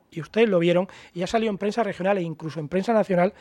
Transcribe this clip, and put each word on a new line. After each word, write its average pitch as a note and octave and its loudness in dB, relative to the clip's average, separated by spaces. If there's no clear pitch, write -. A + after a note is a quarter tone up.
y E3 -10
ustedes A3 2
lo F#3 2
vieron, F3 2
y F3 -6
ha F#3 -4
salido A3 0
en G3 -6
prensa G#3+ -2
regional G3 0
e F3+ -2
incluso D#3+ -8
en D3 -8
prensa F#3+ 0
nacional, F#3+ 2